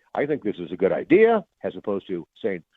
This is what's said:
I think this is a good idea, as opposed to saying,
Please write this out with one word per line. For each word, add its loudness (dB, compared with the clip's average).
I 0
think -4
this -2
is -10
a -8
good 2
idea, 4
as -6
opposed -6
to -8
saying, -4